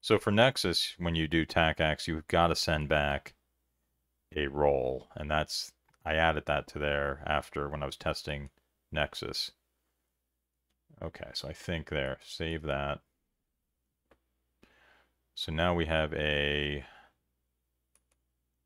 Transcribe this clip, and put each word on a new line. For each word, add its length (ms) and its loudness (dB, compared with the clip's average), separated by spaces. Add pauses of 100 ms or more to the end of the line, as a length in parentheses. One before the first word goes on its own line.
So 180 4
for 120 2
Nexus, 680 4
when 160 0
you 140 0
do 160 4
tacax, 600 2
you've 200 -4
gotta 300 4
send 320 0
back 460 0 (1000)
a 120 0
role, 640 0
and 160 -6
that's, 400 -2 (340)
I 100 -2
added 320 2
that 220 0
to 120 -8
there 440 -2
after 440 -4
when 160 -6
I 20 -6
was 100 -10
testing 540 -6 (400)
Nexus. 640 -4 (1500)
Okay, 340 -10
so 140 -10
I 40 -10
think 360 -6
there, 380 -2
save 360 -6
that. 360 -4 (2500)
So 160 -6
now 200 2
we 140 2
have 280 0
a, 680 0 (1800)